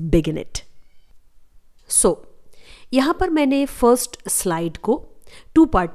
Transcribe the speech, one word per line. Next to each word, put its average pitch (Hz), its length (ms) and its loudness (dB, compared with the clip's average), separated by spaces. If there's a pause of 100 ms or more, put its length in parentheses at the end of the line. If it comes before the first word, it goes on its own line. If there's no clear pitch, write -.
(120)
begin 160 280 2
it। - 200 -8 (1300)
So, 180 240 2 (800)
यहाँ 277 260 2
पर 370 100 0
मैंने 277 360 2
फर्स्ट - 520 0 (120)
स्लाइड 170 480 -4
को 233 180 -2 (600)
टू 320 100 8
पार्ट 180 300 2